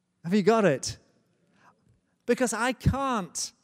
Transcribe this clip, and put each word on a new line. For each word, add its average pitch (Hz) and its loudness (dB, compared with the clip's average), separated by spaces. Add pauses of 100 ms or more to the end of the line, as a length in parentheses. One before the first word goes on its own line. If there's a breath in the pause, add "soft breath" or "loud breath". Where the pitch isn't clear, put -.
(240)
Have 170 -6
you 214 4
got 208 4
it? 139 0 (1300 soft breath)
Because 240 0
I 226 -2
can't 247 -4 (100)